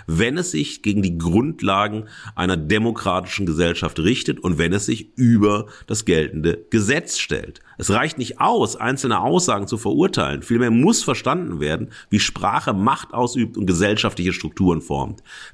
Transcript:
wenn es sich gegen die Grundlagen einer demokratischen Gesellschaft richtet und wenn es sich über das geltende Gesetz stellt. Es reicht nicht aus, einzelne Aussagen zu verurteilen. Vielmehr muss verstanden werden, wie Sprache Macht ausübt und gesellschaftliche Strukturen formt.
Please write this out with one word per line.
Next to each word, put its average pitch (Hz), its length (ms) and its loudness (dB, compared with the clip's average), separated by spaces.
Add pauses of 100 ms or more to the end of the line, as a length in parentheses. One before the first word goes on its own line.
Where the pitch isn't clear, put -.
wenn 110 300 0
es 180 140 -4
sich - 300 -4
gegen 104 200 0
die 87 160 0
Grundlagen 104 880 0 (300)
einer 92 200 0
demokratischen 95 920 0
Gesellschaft 85 540 0
richtet - 240 2 (160)
und 87 180 0
wenn 85 140 2
es 104 140 0
sich 117 320 -4
über 107 480 4 (200)
das - 200 -6
geltende 78 640 0
Gesetz 117 480 0
stellt. - 420 -6 (200)
Es - 100 -4
reicht 127 300 0
nicht - 200 -6
aus, 165 360 2
einzelne 117 440 -2
Aussagen 117 480 0
zu 117 100 -4
verurteilen. 101 640 0
Vielmehr 117 260 2
muss 139 340 4
verstanden 127 560 -2
werden, 73 300 -4 (200)
wie 104 100 4
Sprache 107 520 -2
Macht 104 420 0
ausübt 120 440 -2
und 101 80 -2
gesellschaftliche 92 640 0
Strukturen 82 500 0
formt. 69 420 -6 (300)